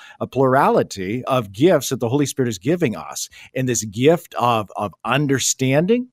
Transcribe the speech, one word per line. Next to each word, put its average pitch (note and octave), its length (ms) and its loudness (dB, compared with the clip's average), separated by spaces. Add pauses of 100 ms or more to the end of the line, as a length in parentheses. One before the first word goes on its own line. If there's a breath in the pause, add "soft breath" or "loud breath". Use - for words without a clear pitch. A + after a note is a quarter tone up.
(200 loud breath)
a A2 60 -2
plurality B2+ 960 0
of A#2+ 280 -2
gifts C#3+ 360 2
that B2 120 -4
the A#2+ 80 -2
Holy C#3 180 0
Spirit B2+ 220 -2
is G2+ 100 -6
giving C#3 380 -2
us. C#2+ 320 -12 (260 loud breath)
And C3 140 -2
this A2+ 160 -2
gift B2+ 500 2
of, A2+ 420 -2
of G2+ 160 -4 (120)
understanding, C#3 1080 0